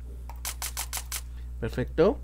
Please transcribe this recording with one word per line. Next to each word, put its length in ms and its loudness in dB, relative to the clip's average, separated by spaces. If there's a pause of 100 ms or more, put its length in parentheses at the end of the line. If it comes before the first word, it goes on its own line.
(1600)
Perfecto. 640 4